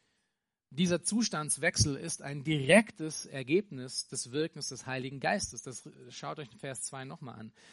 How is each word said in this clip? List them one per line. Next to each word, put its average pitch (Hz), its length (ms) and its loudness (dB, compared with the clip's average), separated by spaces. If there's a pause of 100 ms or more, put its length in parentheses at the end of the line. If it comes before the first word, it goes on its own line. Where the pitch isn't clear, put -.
(680)
Dieser 175 340 2
Zustandswechsel 156 920 2
ist 156 260 -6
ein 143 220 -6
direktes 156 800 6
Ergebnis 139 840 -2
des 127 240 -6
Wirkens 151 380 -2
des 127 160 -10
Heiligen 131 360 -4
Geistes. 180 400 0
Das, - 260 -12 (220)
schaut 147 300 -8
euch 139 180 -10
Vers 135 260 -6
zwei 131 220 -8
nochmal 127 340 -12
an. 113 140 -12 (200)